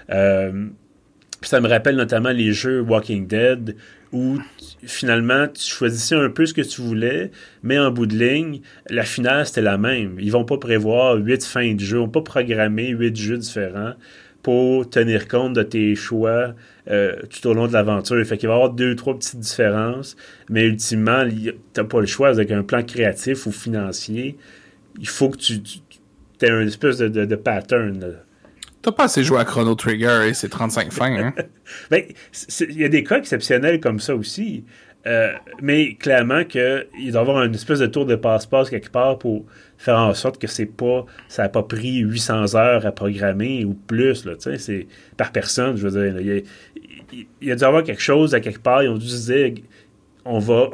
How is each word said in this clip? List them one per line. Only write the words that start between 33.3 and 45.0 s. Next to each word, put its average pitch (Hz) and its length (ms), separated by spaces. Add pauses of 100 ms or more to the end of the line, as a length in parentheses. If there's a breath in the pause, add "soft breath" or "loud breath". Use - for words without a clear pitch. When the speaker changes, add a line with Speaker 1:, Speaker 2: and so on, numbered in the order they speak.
Speaker 1:
comme 110 180
ça 135 160
aussi. 123 480 (440 soft breath)
Euh, 113 260 (300)
mais 143 320
clairement 131 500
que 131 420 (140)
il 127 120
doit 117 100
y - 0
avoir 135 220
une 113 100
espèce 139 240
de 127 80
tour 139 180
de 123 100
passe-passe 113 540
quelque 110 220
part 131 280
pour 107 280 (320 soft breath)
faire 117 200
en 110 140
sorte - 260
que - 80
c'est 110 200
pas, 123 400 (220 loud breath)
ça - 160
a 98 40
pas 110 140
pris 117 380
huit 113 200
cents 107 340
heures 113 300
à 101 80
programmer 104 720
ou 101 80
plus, 117 540
là, 85 80
tu - 80
sais, - 160
c'est 98 280 (300 loud breath)